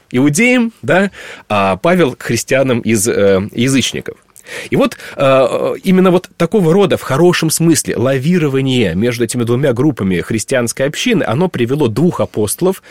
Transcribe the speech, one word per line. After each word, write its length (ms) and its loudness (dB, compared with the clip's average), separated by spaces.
иудеям, 600 2
да, 280 0
а 280 0
Павел 380 2
к 80 -16
христианам 580 0
из, 280 0
э, 340 2
язычников. 640 -2
И 60 -2
вот, 200 0
э, 580 2
именно 260 4
вот 280 0
такого 340 2
рода, 240 2
в 60 -6
хорошем 480 2
смысле, 480 0
лавирование 960 0
между 300 -2
этими 200 -2
двумя 300 0
группами 480 0
христианской 640 -2
общины, 380 -2
оно 240 0
привело 400 -2
двух 320 0
апостолов, 720 -2